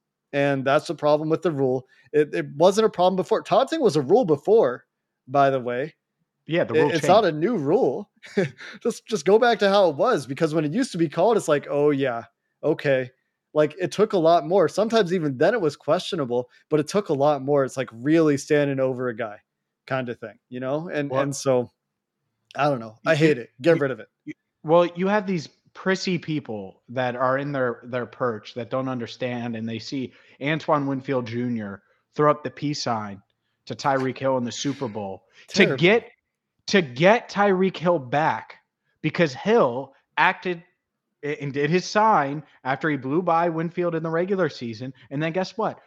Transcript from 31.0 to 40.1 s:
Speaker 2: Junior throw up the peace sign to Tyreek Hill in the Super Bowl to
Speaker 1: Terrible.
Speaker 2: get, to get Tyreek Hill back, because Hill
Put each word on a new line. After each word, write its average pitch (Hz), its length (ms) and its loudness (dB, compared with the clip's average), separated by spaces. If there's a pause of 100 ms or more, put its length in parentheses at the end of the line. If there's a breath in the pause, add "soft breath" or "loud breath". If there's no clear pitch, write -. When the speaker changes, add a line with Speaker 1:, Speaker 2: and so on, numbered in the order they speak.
Speaker 2:
Junior 113 560 -6 (320)
throw 151 160 4
up 147 120 -6
the - 80 -8
peace 143 300 -6
sign 104 400 -6 (440)
to 120 100 -12
Tyreek 131 420 -2
Hill 135 200 0
in 123 60 -2
the 117 80 -6
Super 135 360 -6
Bowl 101 360 -10 (260 soft breath)
to - 60 -10
Speaker 1:
Terrible. 143 220 4
Speaker 2:
get, 196 320 4 (580)
to 202 140 4
get 170 480 2
Tyreek 190 460 2
Hill 170 240 0
back, 135 560 -2 (460)
because 156 320 0
Hill 139 600 0 (240 soft breath)